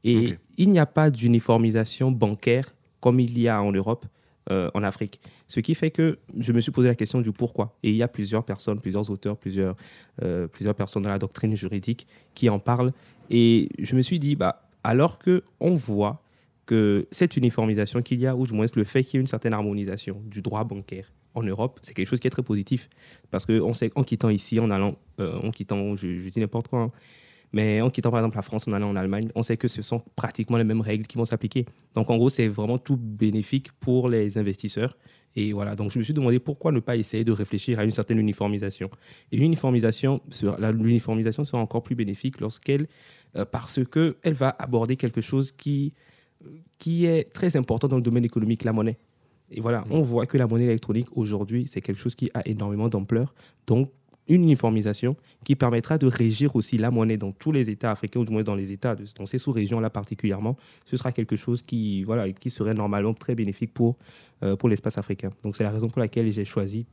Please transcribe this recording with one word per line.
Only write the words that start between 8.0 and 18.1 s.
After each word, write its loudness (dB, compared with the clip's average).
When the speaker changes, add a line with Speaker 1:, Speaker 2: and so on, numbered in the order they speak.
Speaker 1:
a -2
plusieurs -4
personnes, -6
plusieurs -4
auteurs, -6
plusieurs, -2
euh, -2
plusieurs -4
personnes -4
dans -2
la -2
doctrine -2
juridique -6
qui 2
en 2
parlent. 2
Et 6
je 0
me 6
suis 0
dit, 2
bah, -2
alors 2
qu'on 0
voit 0
que 4
cette 0
uniformisation 0
qu'il -2